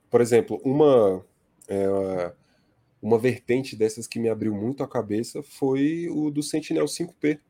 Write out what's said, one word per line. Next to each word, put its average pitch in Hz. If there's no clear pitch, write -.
por 120
exemplo, 113
uma, 131
é, 98
uma 110
vertente 123
dessas 110
que -
me 113
abriu 107
muito 123
a 123
cabeça 113
foi 147
o 151
do 147
Sentinel 156
cinco 170
P, 151